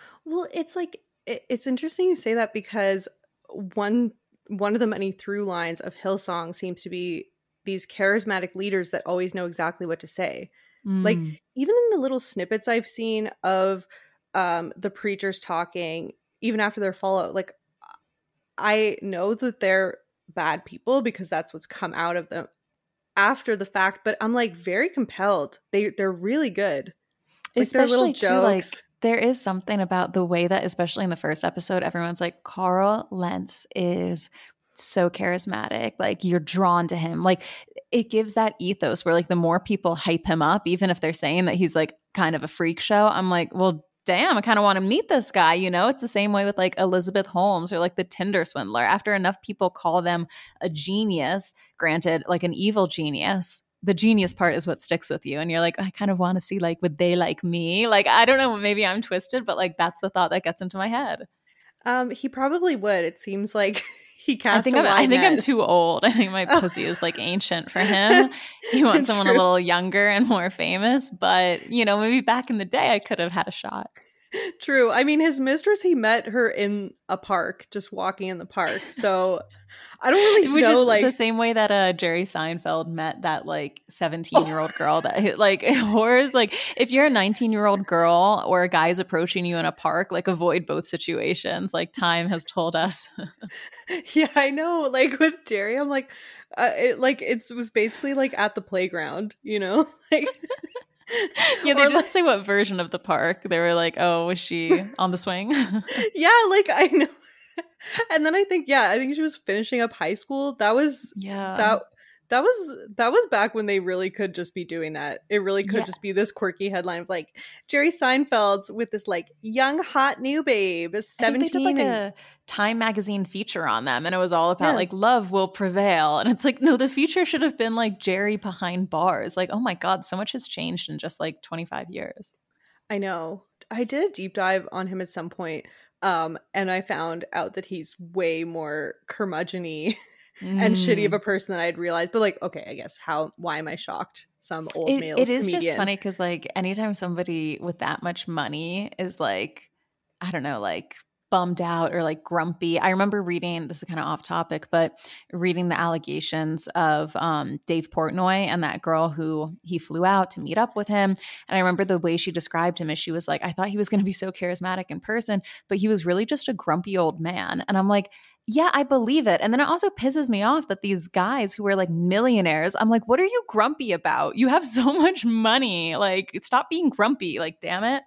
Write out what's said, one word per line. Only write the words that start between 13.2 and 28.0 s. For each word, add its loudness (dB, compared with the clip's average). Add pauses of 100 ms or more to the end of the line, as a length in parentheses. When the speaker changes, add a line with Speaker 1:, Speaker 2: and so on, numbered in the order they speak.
Speaker 1:
of, 0 (480)
um, -2
the -6
preachers -6
talking, -6 (280)
even -2
after -2
their -2
fallout, -2
like, -6 (1040)
I 2
know -2
that -4
they're 2 (300)
bad -4
people -2
because -6
that's -6
what's -16
come -8
out -2
of -6
them -8 (680)
after 2
the -6
fact, 0
but 0
I'm, 0
like, 0
very -2
compelled. -2 (120)
They, 2
they're -2
really -2
good. -4 (640)
Like, 2
their 6
little 4